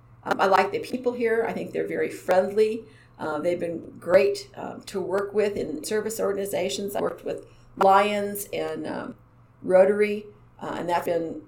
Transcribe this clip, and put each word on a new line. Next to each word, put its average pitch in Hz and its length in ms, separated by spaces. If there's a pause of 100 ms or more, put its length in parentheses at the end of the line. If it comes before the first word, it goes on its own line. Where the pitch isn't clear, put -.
(260)
Um, - 160
I 190 60
like 190 260
the 233 60
people 247 340
here. 226 340
I 185 60
think 170 180
they're 165 160
very 160 220
friendly. 202 720 (360)
Uh, 151 220
they've 175 200
been - 400
great, - 580
um, - 300
to 196 120
work 196 340
with 208 220
in 254 300
service 214 340
organizations. 196 760
I - 60
worked - 220
with - 220 (320)
Lions 202 760
and, 156 340
um, - 300 (480)
Rotary, 208 600 (360)
uh, - 160
and 170 120
that's 175 160
been, 165 420